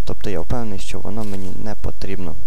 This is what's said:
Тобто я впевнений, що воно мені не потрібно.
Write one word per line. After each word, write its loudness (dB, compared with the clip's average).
Тобто 0
я -2
впевнений, 0
що 0
воно 0
мені 0
не 0
потрібно. 0